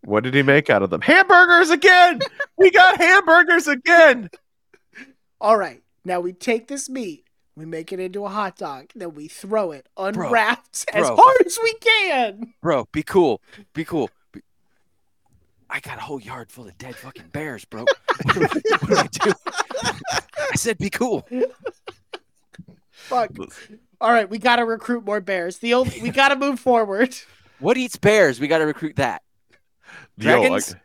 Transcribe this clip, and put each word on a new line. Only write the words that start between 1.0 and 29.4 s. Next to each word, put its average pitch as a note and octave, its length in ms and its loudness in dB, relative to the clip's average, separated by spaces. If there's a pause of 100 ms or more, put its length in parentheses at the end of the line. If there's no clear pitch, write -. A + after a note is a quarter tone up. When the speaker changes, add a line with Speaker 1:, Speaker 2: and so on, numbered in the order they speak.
Speaker 1:
Hamburgers F4 720 4
again! F4+ 500 4 (360)
We F#4 140 6
got F#4 260 6
hamburgers E4+ 680 4
again! C#4 640 4 (1120)
Speaker 2:
All G#3+ 160 4
right. D#3+ 260 -8 (220)
Now F3+ 160 -4
we F3+ 100 -6
take A#3 380 -6
this C#4 200 -10
meat, A3+ 360 -10 (320)
we D#3 80 -16
make D#3+ 260 -12
it F#3 80 -10
into F#3 260 -10
a G3+ 40 -8
hot G3 260 -8
dog, D3 400 -14
then F3 180 -14
we D3 140 -18
throw G3 460 -6
it C#3 240 -20
Speaker 3:
Bro. F#3+ 100 -6
Speaker 2:
unwrapped G#3+ 880 -4
as - 140 2
Speaker 3:
Bro. - 120 0
Speaker 2:
hard B4+ 260 8
as F4 160 -8
we A4+ 200 -2
can. C4+ 800 -2
Speaker 3:
Bro, C#3+ 320 -2
be D3+ 100 -4
cool. D#3 380 0 (320)
Be D#3+ 100 -8
cool. D3 260 -6 (220)
Be- - 100 -20 (1300)
I - 120 -10
got - 160 -16
a - 40 -16
whole C#3 200 -14
yard A#2 300 -18
full A#2+ 160 -20
of F2 100 -20
dead B2+ 180 -18
fucking - 380 -20
bears, D3 320 -12
bro. - 240 -16
<laughs> C5 60 -2 (300)
What - 640 -4
do - 80 2
I - 140 -2
do? G#4 220 -4 (500)
I - 720 -8
said A3+ 220 -6
be G3+ 120 -8
cool. A3+ 380 -6 (1600)
Speaker 2:
Fuck. A3+ 460 -6
Speaker 1:
Listen. - 420 -20 (220)
Speaker 2:
All A3 100 2
right, A3 180 2
we A3 80 -10
gotta A#3+ 280 0
recruit A3+ 400 -6
more G3+ 160 -6
bears. F3+ 380 -8
The A#3 140 -2
old, B3+ 160 0 (120)
we A#3 80 -6
gotta C4+ 260 2
move C#4 240 -4
forward. A3+ 560 0 (440)
Speaker 3:
What G#3+ 180 0
eats B3+ 200 -8
bears? F#3 420 2
We D3 80 -4
gotta D#3+ 180 2
recruit D3+ 320 -6
that. A#2 240 -4 (960)